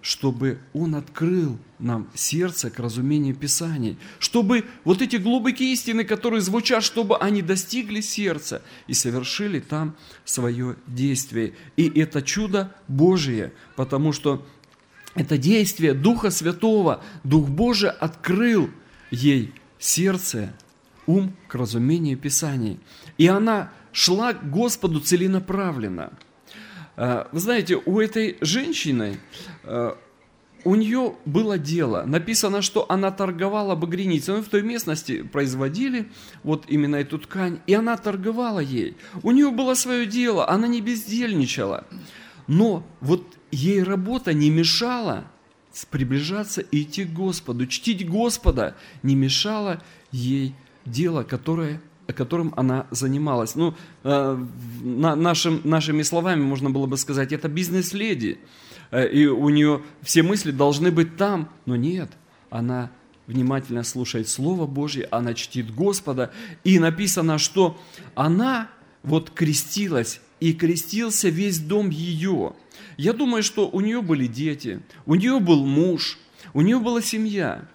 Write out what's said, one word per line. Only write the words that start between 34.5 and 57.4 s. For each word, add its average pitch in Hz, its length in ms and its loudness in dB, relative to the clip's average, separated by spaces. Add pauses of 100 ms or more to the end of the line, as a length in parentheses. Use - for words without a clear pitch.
местности 165 580 -4
производили 143 880 -2 (340)
вот 151 260 -2
именно 147 260 2
эту 143 240 -4
ткань, 180 480 -4
и 190 60 4
она 226 240 2
торговала 214 600 -4
ей. 131 360 -4 (280)
У 226 80 2
нее 277 200 6
было 254 240 2
свое 247 300 0
дело, 220 440 0
она 214 180 4
не 240 140 0
бездельничала. 202 1040 -2 (600)
Но 180 360 4 (180)
вот 175 360 -2 (140)
ей 180 320 2
работа 190 500 -2
не 147 160 4
мешала 170 760 0 (460)
с-, - 140 -14
приближаться 151 760 -2
и 147 220 0
идти 151 200 -6
к 165 100 -6
Господу. 160 540 -4
Чтить 190 420 -4
Господа 170 680 0 (280)
не 135 120 4
мешало 175 680 0 (300)
ей 131 440 -2 (300)
дело, 170 380 -2
которое, 160 580 -4 (260)
которым 156 480 -2
она 131 360 0
занималась. 131 640 -2
Ну, 160 200 0 (280)
э, 135 300 2
в-, 120 520 -10
на-, 143 300 2
нашим, 165 480 2
нашими 151 400 2
словами 170 380 0
можно 135 280 0
было 135 180 0
бы 135 100 -2
сказать, 135 340 -2
"Это 151 180 -4